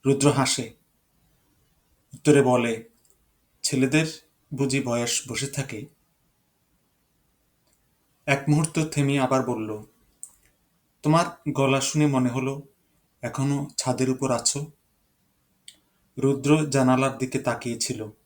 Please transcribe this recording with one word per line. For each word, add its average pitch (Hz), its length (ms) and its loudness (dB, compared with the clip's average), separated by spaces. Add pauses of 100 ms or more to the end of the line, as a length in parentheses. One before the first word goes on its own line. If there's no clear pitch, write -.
রুদ্র 135 260 4
হাসে। - 520 -2 (1300)
উত্তরে 143 280 4
বলে, 117 460 0 (760)
"ছেলেদের 135 440 2 (480)
বুঝি 135 260 -2
বয়স 120 480 -2
বসে - 180 -6
থাকে?" 127 400 -8 (2500)
এক 139 220 0
মুহূর্ত 156 360 2
থেমে 143 340 0
আবার 131 280 0
বলল, 107 380 -6 (1200)
"তোমার 160 500 0
গলা 135 280 2
শুনে 151 260 2
মনে 127 220 2
হলো 135 340 -4 (600)
এখনো 143 540 -2
ছাদের 127 340 -2
উপর 131 200 -2
আছো?" 139 360 -2 (1500)
রুদ্র 143 480 2
জানালার 131 520 2
দিকে 131 200 -4
তাকিয়েছিল। 117 680 -6 (180)